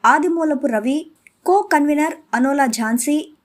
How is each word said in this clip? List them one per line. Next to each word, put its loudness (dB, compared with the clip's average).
ఆదిమూలపు 0
రవి, -2
కో 4
కన్వీనర్ 0
అనోలా 2
ఝాన్సీ -2